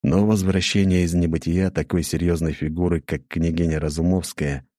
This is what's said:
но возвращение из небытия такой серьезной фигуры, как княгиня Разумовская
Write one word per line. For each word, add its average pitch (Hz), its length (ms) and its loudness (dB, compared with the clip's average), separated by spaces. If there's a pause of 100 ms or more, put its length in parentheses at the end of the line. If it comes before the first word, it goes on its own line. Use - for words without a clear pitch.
но 92 240 2
возвращение 95 760 2
из 85 100 -2
небытия 85 560 0
такой 80 320 -2
серьезной 82 500 0
фигуры, 85 480 -2
как - 260 -6
княгиня 82 540 0
Разумовская 78 840 -2 (120)